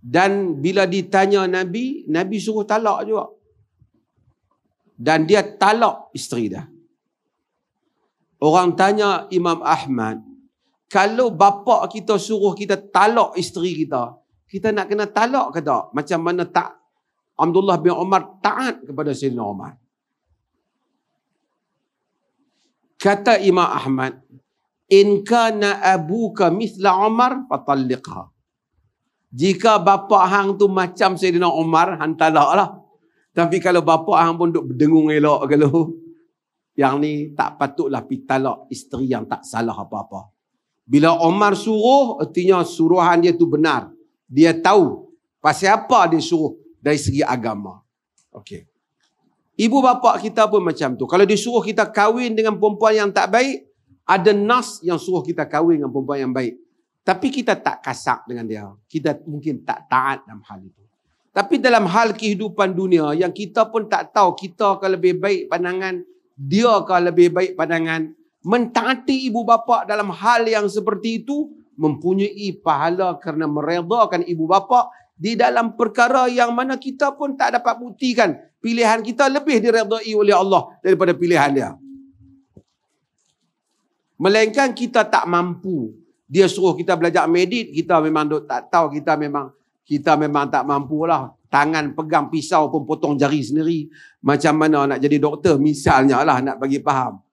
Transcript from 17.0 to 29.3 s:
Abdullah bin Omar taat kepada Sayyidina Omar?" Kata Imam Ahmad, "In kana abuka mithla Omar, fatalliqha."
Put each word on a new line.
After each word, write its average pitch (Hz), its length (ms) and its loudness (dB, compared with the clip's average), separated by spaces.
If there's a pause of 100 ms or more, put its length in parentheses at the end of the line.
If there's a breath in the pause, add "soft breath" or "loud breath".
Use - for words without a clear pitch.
Abdullah 175 400 2
bin 165 160 0
Omar 185 480 -2
taat 240 400 -4
kepada 143 320 -8
Sayyidina 123 320 -6
Omar?" 98 320 -12 (3250)
Kata 202 400 2
Imam 180 320 2
Ahmad, 131 480 -4 (720)
"In 202 320 6
kana 214 560 0
abuka 185 720 0
mithla 196 560 0
Omar, 247 400 0
fatalliqha." 127 840 -4 (1000)